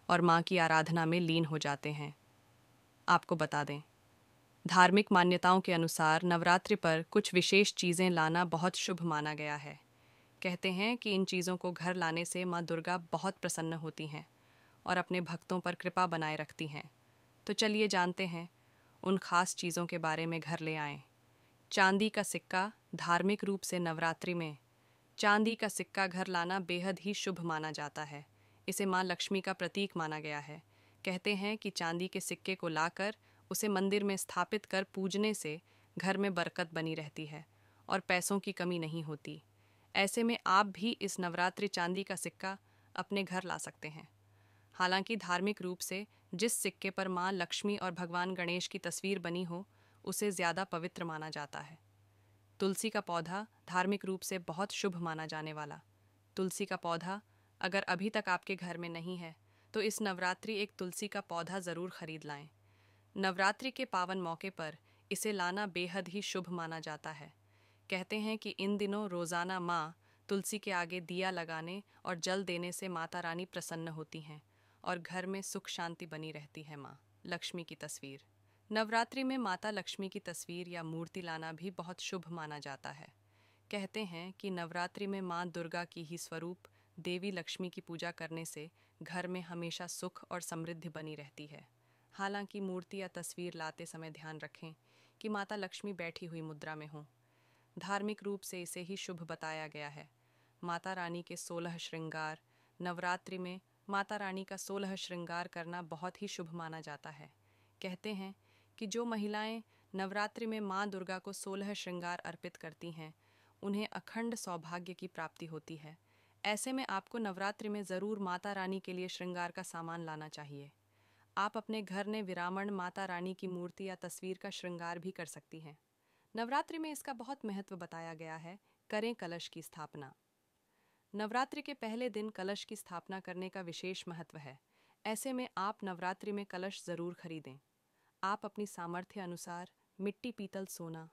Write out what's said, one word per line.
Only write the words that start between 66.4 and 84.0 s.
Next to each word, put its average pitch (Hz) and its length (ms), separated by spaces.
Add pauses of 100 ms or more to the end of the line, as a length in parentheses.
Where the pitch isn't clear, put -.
माना 165 300
जाता 156 320
है। 147 320 (460)
कहते 190 300
हैं 214 180
कि 214 120
इन 202 280
दिनों 202 320
रोजाना 175 500
माँ 170 360 (340)
तुलसी 202 300
के 202 120
आगे 175 300
दिया 180 300
लगाने 170 520 (220)
और 185 140
जल 185 240
देने 175 280
से 190 160
माता 170 320
रानी 175 260
प्रसन्न 165 420
होती 156 340
हैं 151 200 (420)
और 180 160
घर 180 260
में 190 160
सुख - 260
शांति 170 380
बनी 160 260
रहती 147 320
है। 151 120
माँ 139 240 (260)
लक्ष्मी 175 380
की 160 120
तस्वीर। 139 480 (480)
नवरात्रि 226 520
में 262 140
माता 214 340
लक्ष्मी 190 380
की 202 100
तस्वीर 175 500
या 170 140
मूर्ति 165 380
लाना 160 300
भी 165 200
बहुत 180 300
शुभ 180 280
माना 151 300
जाता 139 320
है। 143 220 (580)
कहते 208 320